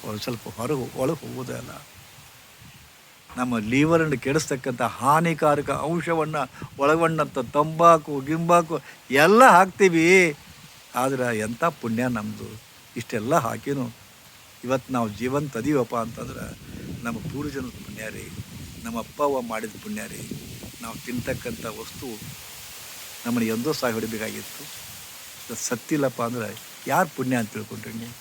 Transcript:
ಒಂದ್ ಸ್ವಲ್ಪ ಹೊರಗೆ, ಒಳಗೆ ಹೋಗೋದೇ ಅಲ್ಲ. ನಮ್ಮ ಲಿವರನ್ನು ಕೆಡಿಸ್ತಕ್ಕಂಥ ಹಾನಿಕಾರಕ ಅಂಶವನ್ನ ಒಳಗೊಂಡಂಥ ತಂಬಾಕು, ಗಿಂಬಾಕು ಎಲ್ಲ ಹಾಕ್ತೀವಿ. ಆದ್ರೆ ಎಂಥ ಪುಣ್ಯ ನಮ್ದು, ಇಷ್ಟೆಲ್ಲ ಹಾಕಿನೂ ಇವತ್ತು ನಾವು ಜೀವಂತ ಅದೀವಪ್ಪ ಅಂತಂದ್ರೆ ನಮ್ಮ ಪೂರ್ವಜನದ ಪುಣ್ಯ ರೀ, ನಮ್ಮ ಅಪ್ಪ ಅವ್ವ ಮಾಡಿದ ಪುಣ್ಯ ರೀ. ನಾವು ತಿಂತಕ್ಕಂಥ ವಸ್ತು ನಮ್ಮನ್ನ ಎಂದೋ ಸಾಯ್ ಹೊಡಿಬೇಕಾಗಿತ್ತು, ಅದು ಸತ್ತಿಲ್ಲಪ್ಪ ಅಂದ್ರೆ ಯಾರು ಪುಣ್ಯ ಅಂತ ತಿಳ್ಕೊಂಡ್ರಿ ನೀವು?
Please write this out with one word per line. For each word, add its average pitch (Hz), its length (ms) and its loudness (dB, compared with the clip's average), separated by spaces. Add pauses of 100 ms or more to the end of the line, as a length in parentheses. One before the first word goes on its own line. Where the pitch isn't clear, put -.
ಒಂದ್ 107 160 -6
ಸ್ವಲ್ಪ 120 280 -8
ಹೊರಗೆ, 123 500 -4
ಒಳಗೆ 135 280 -2
ಹೋಗೋದೇ 123 260 -8
ಅಲ್ಲ. 117 180 -10 (1700)
ನಮ್ಮ 123 220 0
ಲಿವರನ್ನು 147 600 4
ಕೆಡಿಸ್ತಕ್ಕಂಥ 135 640 -2
ಹಾನಿಕಾರಕ 147 880 2
ಅಂಶವನ್ನ 156 680 -2 (420)
ಒಳಗೊಂಡಂಥ 156 600 4
ತಂಬಾಕು, 156 840 4
ಗಿಂಬಾಕು 165 600 2 (300)
ಎಲ್ಲ 185 340 10
ಹಾಕ್ತೀವಿ. 180 920 8 (580)
ಆದ್ರೆ 123 440 0
ಎಂಥ 113 260 -2
ಪುಣ್ಯ 123 440 0
ನಮ್ದು, 107 520 -6 (360)
ಇಷ್ಟೆಲ್ಲ 117 380 -2
ಹಾಕಿನೂ 123 600 -2 (680)
ಇವತ್ತು 131 280 -2
ನಾವು 117 160 0
ಜೀವಂತ 127 480 -4
ಅದೀವಪ್ಪ 123 400 0
ಅಂತಂದ್ರೆ 117 640 -8 (440)
ನಮ್ಮ 117 160 -6
ಪೂರ್ವಜನದ 139 500 -8
ಪುಣ್ಯ 107 400 -12
ರೀ, 101 220 -12 (540)
ನಮ್ಮ 117 140 -8
ಅಪ್ಪ - 240 -6
ಅವ್ವ 139 180 2
ಮಾಡಿದ 110 300 -6 (120)
ಪುಣ್ಯ 107 240 -8
ರೀ. - 220 -12 (540)
ನಾವು 113 140 -10 (100)
ತಿಂತಕ್ಕಂಥ 120 600 -6
ವಸ್ತು 110 400 -12 (1200)
ನಮ್ಮನ್ನ 120 220 2
ಎಂದೋ 120 240 0
ಸಾಯ್ 120 220 0
ಹೊಡಿಬೇಕಾಗಿತ್ತು, 110 680 -6
ಅದು - 920 -14
ಸತ್ತಿಲ್ಲಪ್ಪ 127 680 -2
ಅಂದ್ರೆ 113 380 -4 (260)
ಯಾರು 160 300 2
ಪುಣ್ಯ 127 200 0
ಅಂತ 110 160 -2
ತಿಳ್ಕೊಂಡ್ರಿ 110 400 -10
ನೀವು? 117 180 -10 (100)